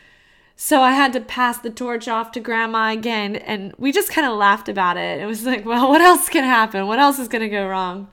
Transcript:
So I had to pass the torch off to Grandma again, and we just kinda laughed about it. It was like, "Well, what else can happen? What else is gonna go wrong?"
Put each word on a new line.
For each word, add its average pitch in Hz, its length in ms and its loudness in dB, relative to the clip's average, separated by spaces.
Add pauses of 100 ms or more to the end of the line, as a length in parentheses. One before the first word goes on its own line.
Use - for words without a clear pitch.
(560)
So 277 260 2
I 262 120 4
had 269 200 2
to 254 60 -2
pass 240 400 -4
the 233 100 -10
torch 233 380 -8
off 226 240 -4
to 247 80 -8
Grandma 226 520 -2
again, 220 440 -4
and 202 420 -8
we 269 140 -2
just 381 200 0
kinda 277 220 0
laughed 208 340 2
about 185 300 -2
it. 175 240 -6
It 202 60 -8
was 220 180 -8
like, 233 200 -2
"Well, 240 220 2
what 302 140 6
else 359 280 6
can 294 140 0
happen? 220 440 2
What 226 100 -2
else 277 220 4
is 240 80 -8
gonna 226 200 -4
go 202 200 -4
wrong?" 190 460 -6